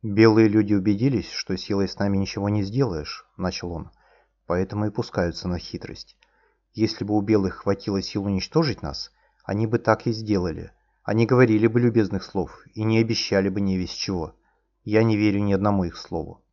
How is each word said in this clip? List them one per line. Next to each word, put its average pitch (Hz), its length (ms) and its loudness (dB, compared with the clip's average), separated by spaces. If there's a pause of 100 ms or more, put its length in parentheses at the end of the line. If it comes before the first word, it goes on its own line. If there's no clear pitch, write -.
«Белые 110 460 6
люди 104 240 2
убедились, 104 580 0
что - 260 -6
силой 98 300 -2
с - 100 -10
нами 101 200 0
ничего 98 320 -4
не 104 140 0
сделаешь», 98 640 -4 (120)
начал 90 340 -6
он, 80 200 -10 (540)
«поэтому 95 400 -2
и 104 40 -2
пускаются 87 580 -4
на 87 100 -4
хитрость. - 600 -14 (560)
Если 107 320 -2
бы 104 100 -2
у 107 60 2
белых 98 380 0
хватило 98 420 -4
сил 101 240 -6
уничтожить 101 560 -2
нас, - 300 -10 (340)
они 104 200 -2
бы 110 140 0
так - 260 2
и 120 60 0
сделали. 90 600 -2 (320)
Они 113 220 2
говорили 113 420 4
бы 113 120 2
любезных 110 460 2
слов - 340 -6 (140)
и 107 100 -6
не 113 160 4
обещали 107 480 2
бы 98 140 -2
ни 95 140 0
весть 90 220 -4
чего. 85 380 -6 (480)
Я 107 200 2
не 113 120 2
верю 104 260 2
ни 101 120 0
одному 98 320 0
их 85 100 -8
слову». - 580 -10